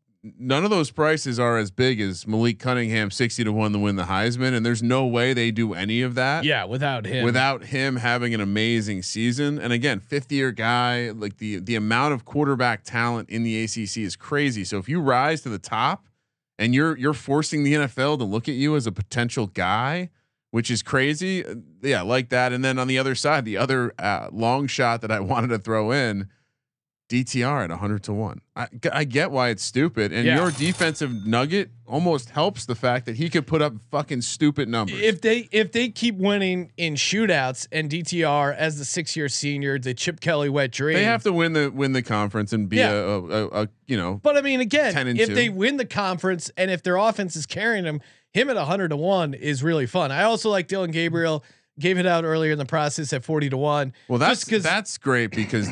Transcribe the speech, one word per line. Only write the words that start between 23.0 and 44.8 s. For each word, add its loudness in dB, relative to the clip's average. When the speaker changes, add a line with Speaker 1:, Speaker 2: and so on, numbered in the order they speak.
Speaker 1:
side, 0
the -4
other, 0
uh, -2
long 0
shot 0
that -6
I 0
<laughs> -
wanted 0
to 0
throw 0
in, 0
D 2
T -2
R 0
at -4
a -6
hundred -2
to -4
one. -6
I, -6
g-, -2
I 0
get 0
why 2
it's -4
stupid, 0
and 2
Speaker 2:
Yeah. 4
Speaker 1:
your 4
defensive -2
nugget 2
almost 0
helps 0
the -4
fact 0
that -6
he -2
could 0
put 2
up 0
fucking -2
stupid 0
numbers. -2
Speaker 2:
If 2
they, 2
if 2
they 0
keep -2
winning 0
in -2
shootouts 0
and -2
D -2
T 0
R 2
as -2
the -8
six-year -4
senior, -2
the -4
Chip -4
Kelly 0
wet 0
dream, -2
Speaker 1:
They 4
have 2
to 2
win 2
the, 2
win 0
the 2
conference 0
and 2
be 0
Speaker 2:
Yeah. 4
Speaker 1:
a, 2
a, 0
a, -2
a, -4
you 0
know. -2
Speaker 2:
But 4
I 6
mean, 0
again, 2